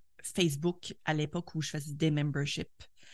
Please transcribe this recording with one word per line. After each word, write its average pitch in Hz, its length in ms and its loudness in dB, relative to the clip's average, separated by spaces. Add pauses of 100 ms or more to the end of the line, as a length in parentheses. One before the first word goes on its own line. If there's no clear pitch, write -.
(240)
Facebook 170 720 0 (100)
à 156 80 2
l'époque 151 420 -2
où 160 60 -2
je 147 100 -4
faisais 147 220 -4
des 156 180 4
memberships. 147 580 0 (440)